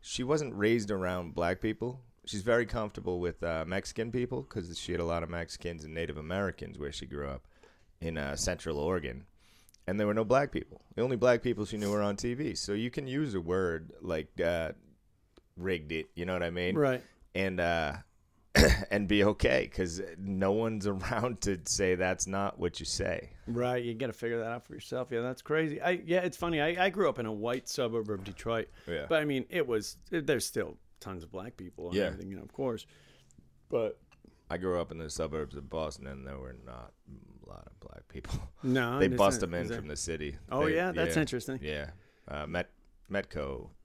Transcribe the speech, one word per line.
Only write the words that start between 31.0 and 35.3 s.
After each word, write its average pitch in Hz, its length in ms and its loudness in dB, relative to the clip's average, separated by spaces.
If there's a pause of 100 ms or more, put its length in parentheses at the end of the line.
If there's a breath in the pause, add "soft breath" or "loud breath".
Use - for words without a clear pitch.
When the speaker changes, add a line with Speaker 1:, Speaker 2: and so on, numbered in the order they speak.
Speaker 2:
of 80 80 -16
black 95 260 -10
people 87 300 -10
and 87 80 -2
Speaker 1:
Yeah. 101 100 4
Speaker 2:
everything, 90 240 -4
you 98 80 -8
know, - 60 -12
of - 100 -16
course. 127 320 -4 (840 soft breath)
But 113 300 0 (500)
Speaker 1:
I 82 80 -4
grew 90 240 2
up 82 100 -4
in 80 60 -8
the 80 120 -8
suburbs 76 460 -2